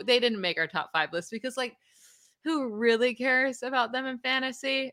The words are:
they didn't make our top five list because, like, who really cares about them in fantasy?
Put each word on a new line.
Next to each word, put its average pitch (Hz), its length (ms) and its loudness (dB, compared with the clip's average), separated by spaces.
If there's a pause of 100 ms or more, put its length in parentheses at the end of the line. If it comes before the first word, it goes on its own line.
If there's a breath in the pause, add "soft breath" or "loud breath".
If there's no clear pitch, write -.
they 240 160 4
didn't 226 200 0
make 175 180 -2
our 160 80 0
top 156 260 -4
five 156 200 0
list 170 180 -4
because, 240 260 -8
like, 247 200 -4 (680 soft breath)
who 302 240 0
really 226 460 4
cares 254 480 0
about 247 300 0
them 262 120 -2
in 262 140 -6
fantasy? 262 760 -2